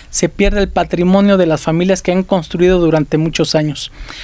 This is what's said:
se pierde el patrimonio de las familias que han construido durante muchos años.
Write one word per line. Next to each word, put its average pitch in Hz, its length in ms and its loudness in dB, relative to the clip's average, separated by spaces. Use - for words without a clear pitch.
se - 200 -2
pierde 202 320 0
el 190 80 0
patrimonio 190 680 2
de 180 100 2
las 156 140 0
familias 175 400 0
que - 100 -2
han 180 120 0
construido 180 560 0
durante 156 380 0
muchos 160 380 -2
años. 151 360 -4